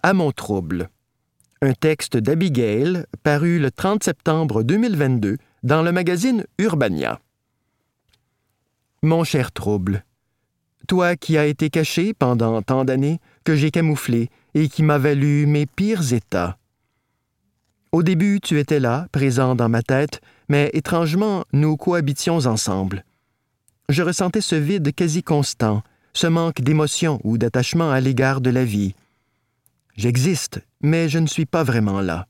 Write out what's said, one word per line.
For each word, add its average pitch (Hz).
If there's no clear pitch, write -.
Mon 170
trouble. 90
Un 131
texte -
d'Abigail, 139
paru 160
le 139
trente 202
septembre 156
deux 156
mille 226
vingt-deux 127
dans 147
le 170
magazine 185
Urbania. 104
Mon 160
cher 135
trouble, 98
toi 180
qui 160
as 151
été 151
caché 175
pendant 113
tant 131
d'années, 135
que 160
j'ai 151
camouflé 135
et 151
qui -
m'a 151
valu 143
mes 147
pires 185
états. 92
Au 170
début, 190
tu -
étais 147
là, 127
présent 131
dans 117
ma 117
tête, 139
mais 143
étrangement, 170
nous 151
cohabitions 165
ensemble. 98
Je 147
ressentais 180
ce -
vide 151
quasi 170
constant, 117
ce -
manque 165
d'émotion 151
ou 110
d'attachement 127
à 131
l'égard 131
de 127
la 127
vie. 101
J'existe, 123
mais 160
je 151
ne 160
suis 156
pas 165
vraiment 107
là. 90